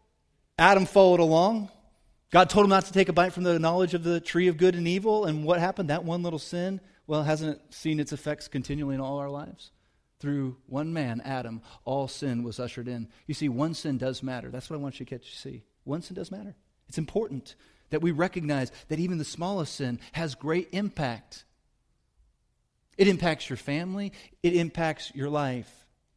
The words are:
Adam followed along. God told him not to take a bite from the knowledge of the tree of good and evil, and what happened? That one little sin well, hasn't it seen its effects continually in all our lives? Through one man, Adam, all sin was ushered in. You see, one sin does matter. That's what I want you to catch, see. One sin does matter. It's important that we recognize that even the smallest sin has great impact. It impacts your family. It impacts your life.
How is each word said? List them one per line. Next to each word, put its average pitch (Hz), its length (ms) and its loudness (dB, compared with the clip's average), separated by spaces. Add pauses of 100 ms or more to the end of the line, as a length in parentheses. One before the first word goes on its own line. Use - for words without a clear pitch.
(580)
Adam 190 280 8
followed 180 360 8
along. 190 480 4 (640)
God 180 180 8
told 208 160 6
him 196 40 6
not 190 160 6
to - 80 -14
take 185 160 4
a 170 40 0
bite 175 200 4
from 180 100 -4
the 170 160 4
knowledge 170 340 2
of 170 100 -2
the 170 160 0
tree 175 300 0
of 160 80 0
good 185 180 6
and 170 120 -2
evil, 208 380 0
and 151 200 -2
what 175 140 2
happened? 180 300 -2
That 170 140 -2
one 170 180 -4
little 165 180 -4
sin 185 420 -6 (260)
well, 151 160 0
hasn't 156 340 -2
it - 160 -20
seen 156 260 -2
its 147 140 -4
effects 151 340 -6
continually 139 480 -6
in 135 60 -6
all 139 160 -6
our 139 120 -8
lives? 143 420 -14 (480)
Through 139 380 -4 (100)
one 151 260 -6
man, 123 320 -4
Adam, 120 360 -8 (220)
all 135 240 -4
sin 123 360 -4
was 117 160 -10
ushered 120 280 -8
in. 117 200 -10 (180)
You 127 80 -6
see, 147 160 -2
one 147 240 -2
sin 143 240 -4
does 131 240 -4
matter. 127 300 -8
That's 127 180 -12
what 160 80 -8
I - 20 -8
want 143 200 -10
you 131 60 -12
to - 40 -14
catch, - 280 -14
see. 127 260 -16 (200)
One 151 180 -6
sin 180 140 -14
does 185 160 -10
matter. 196 240 -14 (320)
It's - 120 -8
important 160 560 -6 (340)
that 156 120 -2
we 170 100 2
recognize 147 600 -2 (180)
that 156 100 -4
even 180 180 -2
the 151 80 -4
smallest 175 500 -6
sin 123 240 -4 (120)
has 156 240 -6
great 165 380 -2
impact. 156 680 -6 (1500)
It 196 100 6
impacts 170 420 2
your 127 80 -6
family. 185 560 -6 (300)
It 175 120 4
impacts 165 600 -2
your 139 140 -4
life. 135 580 -4 (300)